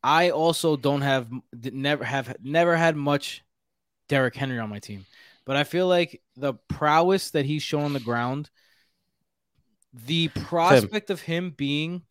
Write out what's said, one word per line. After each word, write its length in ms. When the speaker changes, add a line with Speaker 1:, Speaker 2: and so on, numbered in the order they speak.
Speaker 1:
I 280
also 480
don't 240
have, 260
d-, 120
never 340
have, 360
never 360
had 180
much 480
Derrick 260
Henry 260
on 100
my 100
team, 260
but 120
I 80
feel 220
like 340
the 160
prowess 640
that 120
he's 200
shown 200
on 80
the 80
ground, 500
the 240
Speaker 2:
Tim. 160
Speaker 1:
prospect 640
of 100
him 300
being 600